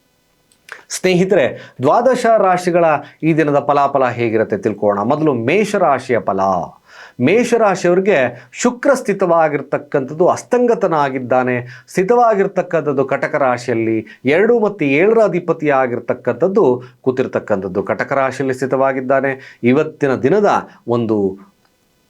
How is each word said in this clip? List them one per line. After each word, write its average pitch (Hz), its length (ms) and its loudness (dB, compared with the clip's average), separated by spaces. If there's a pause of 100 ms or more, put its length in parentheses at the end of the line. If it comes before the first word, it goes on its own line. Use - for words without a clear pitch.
(880)
ಸ್ನೇಹಿತರೆ, 185 920 0
ದ್ವಾದಶ 233 440 2 (120)
ರಾಶಿಗಳ 180 460 2 (380)
ಈ 160 120 2
ದಿನದ 147 340 2
ಫಲಾಫಲ 139 400 2
ಹೇಗಿರುತ್ತೆ 110 500 -2
ತಿಳ್ಕೊಳ್ಳೋಣ. 101 480 -2
ಮೊದಲು 151 280 0
ಮೇಷರಾಶಿಯ 143 840 0
ಫಲ. 98 200 -2 (800)
ಮೇಷರಾಶಿಯವರಿಗೆ 190 1300 0
ಶುಕ್ರ 254 420 -2
ಸ್ಥಿತವಾಗಿರ್ತಕ್ಕಂಥದ್ದು, 165 1300 -2
ಅಸ್ತಂಗತನಾಗಿದ್ದಾನೆ. 135 1600 0
ಸ್ಥಿತವಾಗಿರ್ತಕ್ಕಂಥದ್ದು 180 1160 0
ಕಟಕ 147 300 -4
ರಾಶಿಯಲ್ಲಿ, 117 720 0 (180)
ಎರಡು 214 360 2
ಮತ್ತು 202 240 -2
ಏಳರ 175 400 2
ಅಧಿಪತಿ 170 460 -2
ಆಗಿರ್ತಕ್ಕಂಥದ್ದು 127 1120 0 (200)
ಕೂತಿರ್ತಕ್ಕಂಥದ್ದು 104 800 -4
ಕಟಕ 123 300 -4
ರಾಶಿಯಲ್ಲಿ 131 420 -2
ಸ್ಥಿತವಾಗಿದ್ದಾನೆ. 135 1080 -2
ಇವತ್ತಿನ 139 520 0
ದಿನದ 165 360 2 (380)
ಒಂದು 107 480 -2 (720)